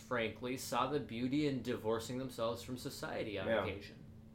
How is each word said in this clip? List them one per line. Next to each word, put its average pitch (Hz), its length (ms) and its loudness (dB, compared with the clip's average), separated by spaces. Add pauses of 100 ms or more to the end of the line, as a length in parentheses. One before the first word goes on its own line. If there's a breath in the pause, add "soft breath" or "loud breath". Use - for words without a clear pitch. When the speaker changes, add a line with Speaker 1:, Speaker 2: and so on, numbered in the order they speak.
Speaker 1:
frankly, 123 500 0
saw 131 300 2
the 143 120 2
beauty 127 480 2
in 135 160 2
divorcing 113 540 0
themselves 117 460 0
from 127 140 -4
society 113 640 -2
on 95 80 0
Speaker 2:
Yeah. 110 160 6
Speaker 1:
occasion. 92 320 -4 (400)